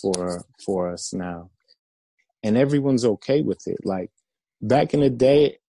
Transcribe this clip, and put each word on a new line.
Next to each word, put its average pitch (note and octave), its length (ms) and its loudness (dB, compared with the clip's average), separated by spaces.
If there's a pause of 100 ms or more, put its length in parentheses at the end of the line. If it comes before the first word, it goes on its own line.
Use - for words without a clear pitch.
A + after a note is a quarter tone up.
for, F2+ 420 -4 (200)
for F2+ 280 -2
us - 220 -10
now. F2+ 360 -10 (920)
And A2 140 2
everyone's C#3 480 2
okay C3+ 380 0
with - 240 -4
it. F2+ 180 -6
Like, F#2+ 260 -6 (500)
back C3+ 320 0
in D3 80 2
the C#3 100 4
day, C3+ 480 4 (160)